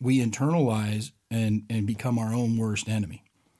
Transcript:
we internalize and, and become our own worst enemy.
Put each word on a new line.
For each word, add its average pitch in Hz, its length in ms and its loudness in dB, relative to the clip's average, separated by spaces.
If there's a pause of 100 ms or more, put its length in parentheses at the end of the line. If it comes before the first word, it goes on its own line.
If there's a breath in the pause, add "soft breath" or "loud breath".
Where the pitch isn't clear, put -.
we 131 180 4
internalize 113 920 0 (180)
and, 110 400 0
and 110 160 0
become 117 320 -2
our 113 160 -2
own 117 240 0
worst 110 320 -2
enemy. 101 340 -4 (360)